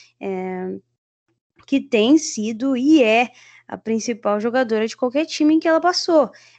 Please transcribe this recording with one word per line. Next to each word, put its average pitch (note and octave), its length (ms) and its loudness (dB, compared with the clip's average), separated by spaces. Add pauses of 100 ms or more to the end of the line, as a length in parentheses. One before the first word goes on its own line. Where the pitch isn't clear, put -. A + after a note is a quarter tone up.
(180)
é, F#3 560 -8 (920)
que C#4 120 0
tem B3 380 2
sido A#3 580 -4
e C#4 280 4
é A3+ 300 2 (360)
a G#3 80 -12
principal G#3+ 640 -4
jogadora A3+ 480 -2
de - 80 -14
qualquer C4+ 300 -2
time D4+ 260 0
em D#4+ 80 2
que E4 80 -2
ela D#4+ 120 2
passou. E4 500 0 (280)